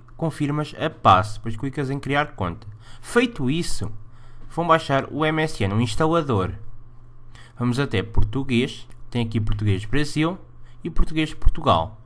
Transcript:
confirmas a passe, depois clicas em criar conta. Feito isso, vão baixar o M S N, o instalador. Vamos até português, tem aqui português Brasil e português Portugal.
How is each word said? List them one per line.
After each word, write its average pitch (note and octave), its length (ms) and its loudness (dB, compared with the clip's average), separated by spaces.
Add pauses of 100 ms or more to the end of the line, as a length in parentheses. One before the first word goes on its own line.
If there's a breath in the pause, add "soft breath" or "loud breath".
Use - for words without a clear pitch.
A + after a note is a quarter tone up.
(160)
confirmas D3+ 640 -2
a D#3 80 -2
passe, G2 520 4
depois A2+ 160 -6
clicas C3+ 340 -4
em C#3 100 -4
criar C#3+ 360 -2
conta. E2+ 320 -6 (340 loud breath)
Feito A#3+ 480 0
isso, D#3 420 0 (600 loud breath)
vão E3+ 160 -2
baixar D#3 420 2
o D3+ 160 -2
M D#3 160 2
S D#3 220 -2
N, G2 100 0
o A2 80 2
instalador. C3 680 2 (1040 loud breath)
Vamos A#2+ 220 0
até A2+ 240 -2
português, A#2+ 840 2 (220)
tem A#2+ 160 0
aqui A2+ 160 0
português G#2 420 2
Brasil D3+ 540 0 (460 soft breath)
e E3+ 80 -6
português D#3 420 4
Portugal. G2 720 4